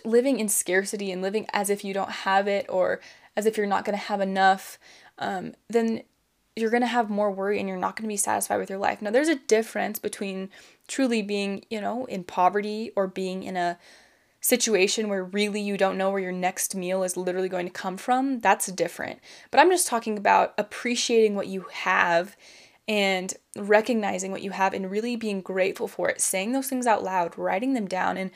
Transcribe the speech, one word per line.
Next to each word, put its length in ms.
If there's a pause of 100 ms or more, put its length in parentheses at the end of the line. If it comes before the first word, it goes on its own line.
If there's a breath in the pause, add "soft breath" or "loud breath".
living 340
in 100
scarcity 600
and 120
living 280
as 200
if 120
you 120
don't 160
have 360
it 220
or 300 (380 loud breath)
as 80
if 100
you're 100
not 200
gonna 120
have 220
enough, 580 (400 loud breath)
um, 360 (160)
then 340 (540)
you're 120
gonna 160
have 240
more 220
worry 280
and 100
you're 80
not 180
gonna 140
be 80
satisfied 400
with 120
your 80
life. 240
Now, 80
there's 200
a 60
difference 640
between 500 (380 loud breath)
truly 340
being, 480
you 100
know, 260
in 200
poverty 680
or 140
being 360
in 120
a 240 (640 soft breath)
situation 640
where 160
really 380
you 160
don't 200
know 120
where 100
your 140
next 420
meal 280
is 120
literally 320
going 200
to 40
come 240
from. 440
That's 280
different. 520 (300 loud breath)
But 120
I'm 80
just 180
talking 300
about 400
appreciating 800
what 120
you 240
have 640 (520 loud breath)
and 460 (220)
recognizing 760
what 100
you 100
have 220
and 180
really 240
being 240
grateful 480
for 220
it, 100
saying 320
those 160
things 200
out 160
loud, 340
writing 380
them 120
down. 300
And 180